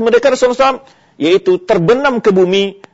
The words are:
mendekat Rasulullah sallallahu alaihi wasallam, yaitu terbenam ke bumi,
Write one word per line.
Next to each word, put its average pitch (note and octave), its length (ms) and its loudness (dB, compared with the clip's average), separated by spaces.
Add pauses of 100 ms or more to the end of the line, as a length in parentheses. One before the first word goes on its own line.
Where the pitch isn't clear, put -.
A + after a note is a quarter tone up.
mendekat A#3 320 2
Rasulullah B3 240 0
sallallahu C4+ 240 0
alaihi - 80 -20
wasallam, - 320 -20
yaitu F#3 300 0 (100)
terbenam A#3+ 560 0
ke G#3+ 160 0
bumi, F#3+ 480 -2 (120)